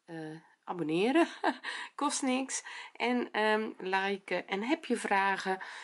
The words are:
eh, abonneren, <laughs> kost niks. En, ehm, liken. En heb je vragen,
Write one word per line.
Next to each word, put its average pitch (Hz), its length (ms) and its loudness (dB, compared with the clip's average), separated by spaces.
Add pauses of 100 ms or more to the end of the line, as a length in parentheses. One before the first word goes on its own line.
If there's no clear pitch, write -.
eh, 160 300 -10 (280)
abonneren, 185 640 2 (140)
<laughs> 294 200 0 (340)
kost 285 260 -2
niks. 262 420 0 (300)
En, 247 380 0
ehm, 214 460 2
liken. 190 680 0
En 196 160 -2
heb 311 220 0
je 240 120 0
vragen, 190 640 2 (240)